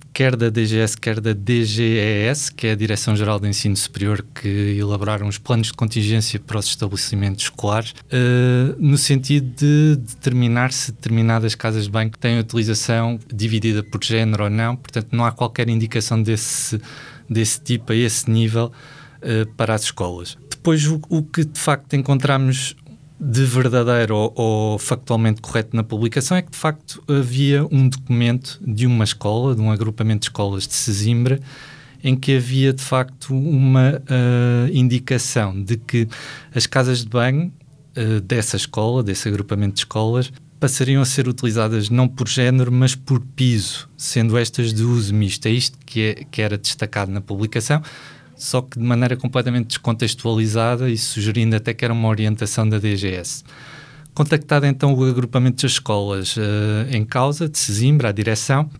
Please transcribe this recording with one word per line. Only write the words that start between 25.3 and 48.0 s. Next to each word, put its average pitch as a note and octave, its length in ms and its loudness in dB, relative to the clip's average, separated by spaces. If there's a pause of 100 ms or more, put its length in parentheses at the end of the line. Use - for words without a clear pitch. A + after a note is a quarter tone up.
correto - 340 -4
na A2+ 80 0
publicação A#2 540 -2
é F3+ 60 2
que, F3+ 80 -12
de - 80 -12
facto, - 500 -6
havia C#3 640 2
um C3+ 160 6
documento A#2+ 800 -2
de A2+ 200 0
uma A#2 180 4
escola, A#2 500 0
de A2 80 0
um G#2+ 80 2
agrupamento G#2+ 500 0
de - 60 -4
escolas G2 420 -4
de - 60 -8
Sesimbra, A#2 680 0 (640)
em C3 100 2
que C3 220 2
havia, C3 380 2
de C3+ 80 -8
facto, C3 520 -4
uma, C3 720 4
eh, B2 680 2
indicação B2 880 0
de A2 160 -2
que A2+ 280 0 (480)
as A#2+ 120 0
casas B2+ 380 0
de A2 40 -12
banho, C3 420 0 (460)
eh, A2 240 0
dessa G#2 380 -2
escola, A#2 440 0
desse G2+ 260 -2
agrupamento G2+ 480 -2
de - 40 -4
escolas, A#2 500 -2 (280)
passariam C3+ 420 2
a C3 60 2
ser C#3 200 0
utilizadas A2+ 640 0
não B2 180 4
por B2+ 220 -2
género, B2+ 420 2
mas B2+ 240 4
por B2+ 260 0 (140)
piso, A#2+ 600 0
sendo A2+ 400 0
estas A#2 380 0
de A2 80 0
uso A2+ 320 2
misto. G#2 320 0
É A2 60 2
isto - 340 -2
que A2 160 -2
é, G#2+ 280 -2
que A2 120 -4
era G#2 160 0
destacado G2+ 520 -4
na G2 120 -4
publicação, A2 600 -2 (540)